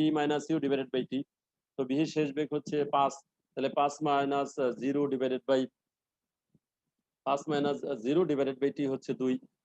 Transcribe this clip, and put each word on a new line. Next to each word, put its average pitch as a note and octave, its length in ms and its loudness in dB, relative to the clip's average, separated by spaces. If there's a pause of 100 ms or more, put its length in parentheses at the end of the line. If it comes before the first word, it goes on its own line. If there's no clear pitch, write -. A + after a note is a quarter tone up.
(140)
minus D3 420 0
U D3+ 80 -2
divided C3+ 300 0
by B2+ 180 0
T। C3+ 100 -2 (540)
তো C#3 80 -2
B B2+ 80 -4
এর D3+ 140 2
শেষ D3+ 260 -2
বেগ D3 220 -2
হচ্ছে D3 300 -2
পাঁচ, C#3 280 2 (420)
তাহলে C3 140 0
পাঁচ C#3+ 240 2 (100)
minus, C#3 600 0
আহ, B2 80 2
জিরো C#3 360 0
divided C3 420 -2
by, C3 180 4 (1600)
পাঁচ C#3 160 0
minus, C#3+ 480 -2
আহ, C#3 60 -4
জিরো C#3 300 2
divided C3+ 340 0
by C#3 200 2
T C#3 100 0
হচ্ছে C3+ 260 -4
দুই, B2+ 240 0 (260)